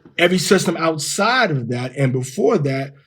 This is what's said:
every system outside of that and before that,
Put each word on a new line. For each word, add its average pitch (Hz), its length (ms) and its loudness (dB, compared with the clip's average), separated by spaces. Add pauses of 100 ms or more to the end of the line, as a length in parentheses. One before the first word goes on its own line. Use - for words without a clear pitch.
(180)
every 175 200 4
system 185 380 2
outside 190 720 0
of 127 180 -2
that 123 280 -4
and 135 160 2
before 196 460 0
that, 135 360 -2 (120)